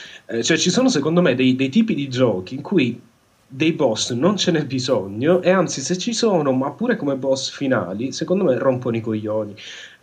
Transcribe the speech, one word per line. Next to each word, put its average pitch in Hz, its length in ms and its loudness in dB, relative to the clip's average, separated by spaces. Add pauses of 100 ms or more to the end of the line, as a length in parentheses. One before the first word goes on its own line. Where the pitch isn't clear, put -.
(260)
Eh, 117 180 -4
cioè 165 140 2
ci 170 140 0
sono 254 180 2
secondo 165 320 2
me 147 140 4
dei, 127 200 4
dei 131 140 0
tipi 220 240 2
di 143 160 -4
giochi 123 460 0
in 147 80 -10
cui 160 380 0 (500)
dei 151 200 0
boss 135 400 0
non 156 260 2
ce 175 140 0
n'è 156 120 2
bisogno 127 800 0
e - 80 2
anzi 175 320 2
se 175 160 -2
ci 233 160 -4
sono, 185 380 2
ma 131 180 0
pure 233 260 -2
come 143 200 -2
boss 135 340 -2
finali, 113 640 -2
secondo 185 320 0
me 135 160 4
rompono 127 380 0
i 113 40 -4
coglioni. 107 540 -4 (480)